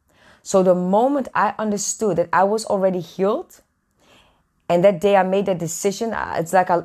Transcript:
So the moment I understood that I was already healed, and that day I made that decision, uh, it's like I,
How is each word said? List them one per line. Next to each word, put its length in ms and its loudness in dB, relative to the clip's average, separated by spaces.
So 200 2
the 120 4
moment 600 0
I 240 0
understood 580 -4
that 140 -2
I 120 4
was 220 0
already 360 -2
healed, 600 -6
and 140 2
that 180 4
day 160 4
I 60 4
made 240 0
that 100 -2
decision, 560 -4
uh, 240 -6
it's 160 -6
like 160 4
I, 160 2